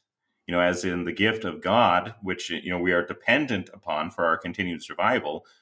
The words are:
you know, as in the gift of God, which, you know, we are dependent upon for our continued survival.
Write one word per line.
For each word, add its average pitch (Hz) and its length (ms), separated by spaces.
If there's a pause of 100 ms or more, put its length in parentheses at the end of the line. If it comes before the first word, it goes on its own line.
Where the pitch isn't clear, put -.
(460)
you 87 80
know, 87 80
as 90 240
in 90 200
the 87 60
gift 107 340
of 78 160
God, 107 600
which, 92 280
you 85 200
know, 90 100
we 87 120
are 87 140
dependent 113 680
upon 80 380
for 87 140
our 82 120
continued 87 460
survival. 90 640 (160)